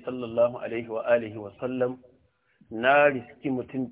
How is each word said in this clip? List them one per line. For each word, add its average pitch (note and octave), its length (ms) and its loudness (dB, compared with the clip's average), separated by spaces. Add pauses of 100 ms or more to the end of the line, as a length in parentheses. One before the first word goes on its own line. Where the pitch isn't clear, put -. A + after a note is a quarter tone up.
sallallahu A#2+ 560 0
alaihi A#2 260 -6
wa A2 140 -6
alihi A#2 340 2
wa G2+ 140 -12 (100)
sallam." B2+ 380 -2 (720)
Na C#3 400 6
riski C3 400 -6
mutum B2+ 420 -6